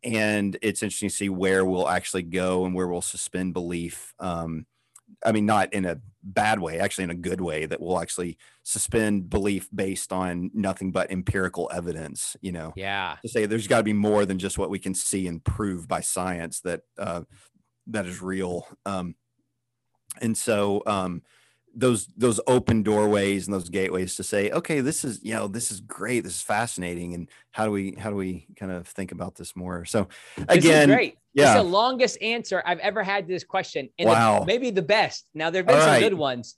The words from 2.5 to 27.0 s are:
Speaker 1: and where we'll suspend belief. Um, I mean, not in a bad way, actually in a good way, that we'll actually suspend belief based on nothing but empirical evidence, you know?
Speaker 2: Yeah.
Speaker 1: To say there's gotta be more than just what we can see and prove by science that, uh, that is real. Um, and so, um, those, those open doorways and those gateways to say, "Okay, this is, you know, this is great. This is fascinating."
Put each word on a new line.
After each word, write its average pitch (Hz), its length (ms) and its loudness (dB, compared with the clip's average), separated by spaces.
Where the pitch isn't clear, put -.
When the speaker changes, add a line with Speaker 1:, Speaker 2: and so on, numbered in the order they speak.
Speaker 1:
and 92 80 -2
where 90 140 -2
we'll 87 140 -4
suspend - 520 -6
belief. 85 680 -6
Um, 82 460 -6
I 113 60 4
mean, 107 140 2
not 104 280 2
in 98 120 0
a 85 160 -4
bad 104 380 0
way, 82 200 -6
actually 95 260 -2
in 87 40 -4
a 87 60 -6
good 90 240 -4
way, 78 260 -4
that 80 140 -6
we'll 87 200 -2
actually 85 380 -6
suspend 107 680 0
belief 101 440 -2
based 95 380 -4
on 92 420 -2
nothing 95 380 -2
but 90 180 0
empirical 92 640 -2
evidence, 82 680 -8
you 98 100 -6
know? 80 240 -10
Speaker 2:
Yeah. 95 460 -6
Speaker 1:
To 113 80 -10
say 110 160 0
there's 107 220 -2
gotta 117 160 4
be 107 100 2
more 104 320 4
than 95 120 -2
just 92 200 -4
what 92 120 -2
we 95 100 -6
can 95 140 -6
see 95 340 -4
and 85 160 -8
prove 92 440 -4
by 78 140 -2
science 90 600 -4
that, 85 200 -4
uh, 87 220 -6
that 110 180 -4
is 90 160 -12
real. 92 460 -6
Um, 92 300 -6
and 113 160 -2
so, 101 480 0
um, 92 360 -4
those, 120 280 2
those 113 300 2
open 123 340 4
doorways 101 640 2
and 98 80 -4
those 87 160 -4
gateways 92 460 -2
to 98 80 -8
say, 101 260 0
"Okay, 165 320 -2
this 143 240 -2
is, 113 180 -6
you 110 120 -6
know, 107 120 -4
this 113 220 -6
is 98 100 -10
great. 107 440 -4
This 95 140 -8
is - 40 -8
fascinating." 87 720 -4